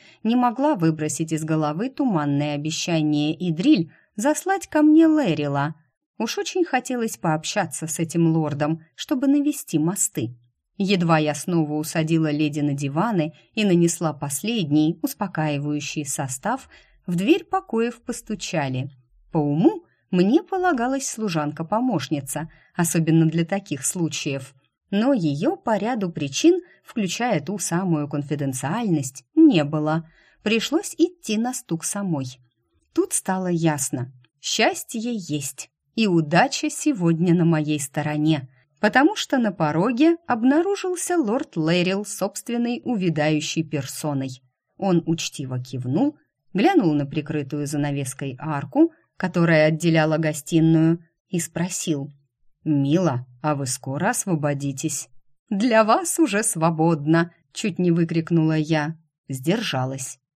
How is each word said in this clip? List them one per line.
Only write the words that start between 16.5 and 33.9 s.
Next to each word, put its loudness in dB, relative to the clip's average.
в -2
дверь 2
покоев -4
постучали. -6
По -2
уму 2
мне 4
полагалась -2
служанка-помощница, -4
особенно 4
для 2
таких -6
случаев. -6
Но 2
ее 0
по -2
ряду -2
причин, 2
включая -2
ту -6
самую 0
конфиденциальность, -4
не 8
было. -2
Пришлось 0
идти 0
на -2
стук -6
самой. -4
Тут -2
стало -4
ясно: -2